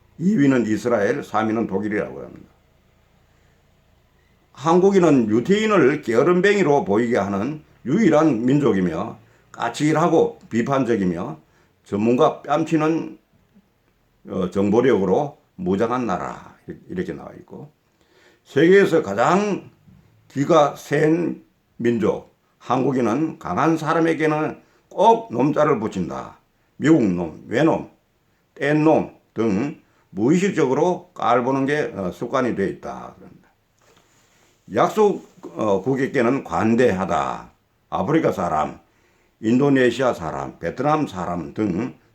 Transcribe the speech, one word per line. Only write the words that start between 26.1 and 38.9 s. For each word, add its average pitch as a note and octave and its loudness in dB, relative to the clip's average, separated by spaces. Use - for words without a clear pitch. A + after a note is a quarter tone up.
미국 D3 4
놈, F2 -2
외놈, C3 0
뗀 D3 -2
놈 C#3 0
등 A2+ -2
무의식적으로 D#3 0
깔보는 B2+ 0
게, D3 -2
어, F#2+ -6
습관이 B2 -4
돼 F#2+ -2
있다. C2 -14
약속, F3+ 0
어, G2 0
국에게는 C3 0
관대하다. F2+ 0
아프리카 A2 0
사람, D#2+ -4